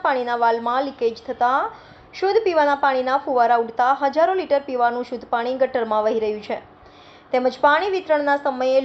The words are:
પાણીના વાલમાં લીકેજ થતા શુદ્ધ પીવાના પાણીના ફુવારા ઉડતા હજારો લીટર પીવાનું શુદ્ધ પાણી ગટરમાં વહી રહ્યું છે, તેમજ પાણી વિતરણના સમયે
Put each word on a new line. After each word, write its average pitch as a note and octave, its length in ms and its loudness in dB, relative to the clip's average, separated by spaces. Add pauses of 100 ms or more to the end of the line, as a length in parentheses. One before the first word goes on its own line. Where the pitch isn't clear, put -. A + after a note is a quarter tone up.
પાણીના B3 380 -2
વાલમાં A#3 440 0
લીકેજ A#3 400 -4
થતા B3+ 320 0 (600)
શુદ્ધ G4+ 280 2
પીવાના D4 360 2
પાણીના C4 420 0
ફુવારા A#3+ 380 2
ઉડતા A#3+ 280 0 (100)
હજારો D#4 380 2
લીટર C#4+ 300 0
પીવાનું A#3+ 400 -2
શુદ્ધ A#3+ 240 -10
પાણી B3 280 -2
ગટરમાં A3 460 0
વહી A3 160 0
રહ્યું G#3+ 240 -4
છે, - 140 -6 (720)
તેમજ B3+ 340 0
પાણી E4+ 320 4
વિતરણના D4 480 0
સમયે C4 380 2